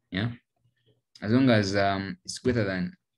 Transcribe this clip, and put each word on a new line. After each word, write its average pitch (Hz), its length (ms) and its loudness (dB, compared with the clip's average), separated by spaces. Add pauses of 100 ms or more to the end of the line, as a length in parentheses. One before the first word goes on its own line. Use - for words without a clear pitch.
(100)
yeah, 104 200 -4 (920)
as 101 100 -6
long 131 180 4
as, 104 280 2
um, 98 480 -2
it's - 140 -12
greater 120 260 0
than 92 280 -4 (260)